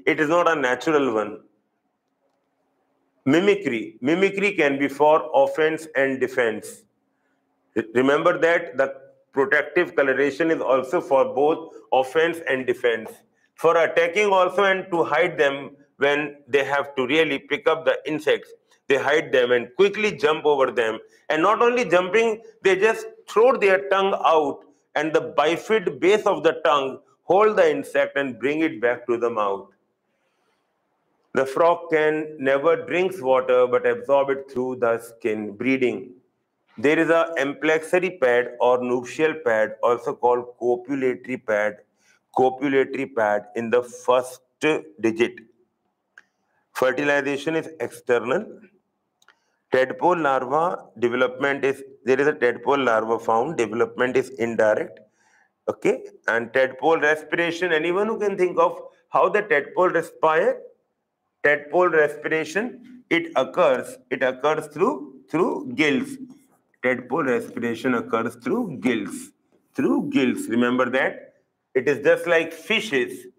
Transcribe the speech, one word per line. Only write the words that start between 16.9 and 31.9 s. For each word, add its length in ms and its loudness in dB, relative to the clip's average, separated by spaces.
to 120 -2
really 320 0
pick 300 -6
up 160 0
the 200 2
insects. 460 -2
They 100 2
hide 340 0
them 200 2
and 240 0
quickly 420 0
jump 280 0
over 260 2
them. 280 -2
And 120 0
not 200 2
only 240 2
jumping, 560 2
they 140 4
just 300 0
throw 280 4
their 320 2
tongue 240 2
out 400 2
and 180 0
the 240 0
bifid 640 0
base 260 2
of 180 0
the 100 4
tongue 340 0
hold 320 4
the 120 6
insect 480 -2
and 220 -4
bring 220 -2
it 200 -2
back 260 0
to 100 0
the 120 -2
mouth. 380 -4
The 120 2
frog 460 0